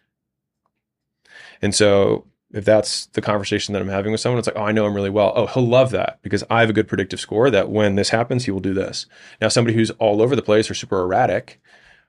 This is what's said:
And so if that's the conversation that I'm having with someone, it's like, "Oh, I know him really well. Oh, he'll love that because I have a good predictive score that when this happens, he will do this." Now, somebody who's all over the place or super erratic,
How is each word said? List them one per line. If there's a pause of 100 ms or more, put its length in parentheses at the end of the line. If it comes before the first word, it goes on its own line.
(1600)
And
so (260)
if
that's
the
conversation
that
I'm
having
with
someone,
it's
like,
"Oh,
I
know
him
really
well.
Oh,
he'll
love
that
because
I
have
a
good
predictive
score
that
when
this
happens,
he
will
do
this." (340)
Now,
somebody
who's
all
over
the
place
or
super
erratic, (480)